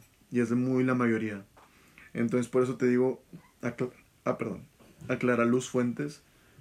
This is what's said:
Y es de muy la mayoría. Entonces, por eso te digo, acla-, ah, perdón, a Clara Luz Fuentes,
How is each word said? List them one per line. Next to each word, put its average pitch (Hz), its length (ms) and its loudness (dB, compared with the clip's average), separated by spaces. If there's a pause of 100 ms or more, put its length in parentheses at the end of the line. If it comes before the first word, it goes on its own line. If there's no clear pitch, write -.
(320)
Y 123 80 0
es 117 100 2
de 117 60 0
muy 127 280 2
la 127 120 2
mayoría. 110 480 0 (680)
Entonces, 120 340 0
por 127 160 4
eso 123 120 -2
te 127 120 2
digo, 123 360 2 (380)
acla-, 123 300 -4 (340)
ah, 127 120 -2
perdón, 104 260 -6 (440)
a 123 100 -2
Clara 120 280 2
Luz 127 240 2
Fuentes, 127 520 -2 (400)